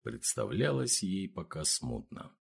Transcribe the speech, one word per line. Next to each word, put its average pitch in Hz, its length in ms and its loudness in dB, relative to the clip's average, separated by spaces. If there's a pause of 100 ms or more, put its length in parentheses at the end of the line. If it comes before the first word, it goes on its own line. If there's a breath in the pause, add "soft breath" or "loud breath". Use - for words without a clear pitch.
представлялось 123 1000 2
ей 95 240 0
пока 82 340 -6
смутно. - 760 -2 (200)